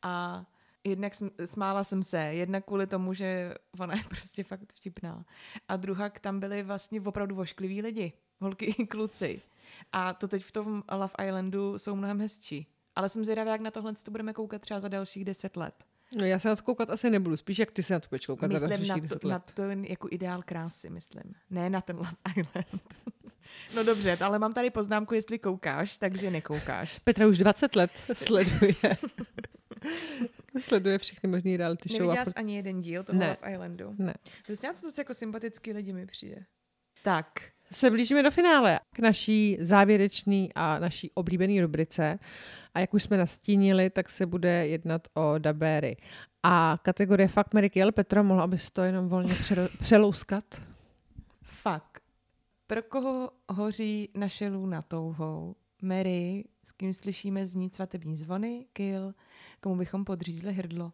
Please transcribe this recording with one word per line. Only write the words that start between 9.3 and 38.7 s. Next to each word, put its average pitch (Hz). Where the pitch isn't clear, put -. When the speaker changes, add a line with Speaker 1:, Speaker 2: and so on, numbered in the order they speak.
Speaker 1:
A 185
to 196
teď 190
v -
tom 214
Love 190
Islandu 190
jsou 202
mnohem 196
hezčí. 156
Ale 190
jsem 220
zvědavá, 220
jak 220
na 220
tohle 220
to 208
budeme 214
koukat 214
třeba 208
za 202
dalších 196
deset 190
let. 160
Speaker 2:
No, 202
já 185
se 220
na 214
to -
koukat 226
asi 226
nebudu, 185
spíš 196
jak 214
ty 190
se 190
na 175
to -
budeš 131
koukat 135
za 151
Speaker 1:
Myslím -
Speaker 2:
dalších 202
Speaker 1:
na 190
to, 160
Speaker 2:
deset 151
let. -
Speaker 1:
na 180
to -
jako 185
ideál 180
krásy, 165
myslím. -
Ne 180
na 190
ten 170
Love 170
Island. 180
<laughs> -
No 226
dobře, 202
ale 202
mám 220
tady 240
poznámku, 214
jestli 220
koukáš, 185
takže 190
nekoukáš. 151
Speaker 2:
Petra 220
už 196
dvacet 202
let 180
Speaker 1:
<laughs> 247
Speaker 2:
sleduje. 196
Sleduje 196
všechny -
možný 180
reality 170
show 214
a -
Speaker 1:
Neviděla 175
jsi 185
Speaker 2:
furt- 180
Speaker 1:
ani 208
jeden 190
díl 170
toho 190
Speaker 2:
Ne. 165
Speaker 1:
Love 196
Islandu? 180
Speaker 2:
Ne. 190
Speaker 1:
Prostě 208
docela 339
to 339
docela 294
jako 277
sympatický 226
lidi 202
mi 185
přijde. -
Tak. 170
Speaker 2:
Se -
blížíme 247
do 285
finále 285